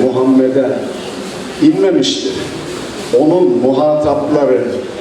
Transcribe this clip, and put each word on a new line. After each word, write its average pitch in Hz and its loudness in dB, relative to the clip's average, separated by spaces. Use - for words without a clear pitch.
Muhammed'e 131 2
inmemiştir. 160 2
Onun 170 2
muhatapları 143 2